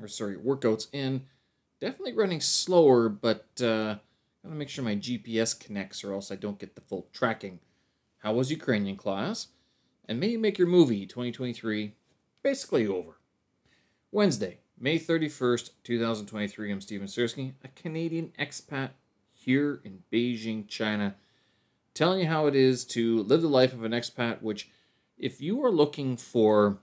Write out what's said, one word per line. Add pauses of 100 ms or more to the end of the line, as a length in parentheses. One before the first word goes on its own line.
or
sorry,
workouts
in. (580)
Definitely
running
slower,
but, (160)
uh, (460)
gotta
make
sure
my
G
P
S
connects
or
else
I
don't
get
the
full
tracking. (580)
How
was
Ukrainian
class? (580)
And
may
you
make
your
movie
twenty
twenty-three (480)
basically
over. (960)
Wednesday, (200)
May
thirty-first, (120)
two
thousand
twenty-three.
I'm
Steven
Sersky, (100)
a
Canadian
expat (420)
here
in (100)
Beijing,
China, (800)
telling
you
how
it
is
to
live
the
life
of
an
expat,
which (480)
if
you
are
looking
for